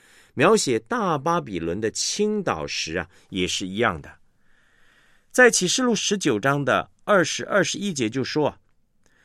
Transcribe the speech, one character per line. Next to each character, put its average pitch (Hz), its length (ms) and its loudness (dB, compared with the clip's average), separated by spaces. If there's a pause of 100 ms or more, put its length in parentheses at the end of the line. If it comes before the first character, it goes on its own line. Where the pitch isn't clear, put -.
(340)
描 220 220 4
写 127 240 0
大 196 360 -2
巴 170 240 -2
比 113 180 -8
伦 82 220 -2
的 110 100 -2
倾 208 520 -2
倒 87 240 -4
时 78 300 -6
啊， 87 120 -4 (220)
也 90 160 0
是 95 200 -4
一 92 100 -8
样 104 240 0
的。 69 100 -18 (1200)
在 247 200 8
启 - 160 0
示 262 160 0
录 247 120 2
十 202 220 -2
九 143 220 0
章 139 240 0
的 113 280 0 (140)
二 190 200 4
十、 - 220 -6
二 190 180 2
十 - 140 -6
一 202 140 -4
节 123 180 -2
就 127 120 -4
说 143 260 -2
啊 98 100 -8 (680)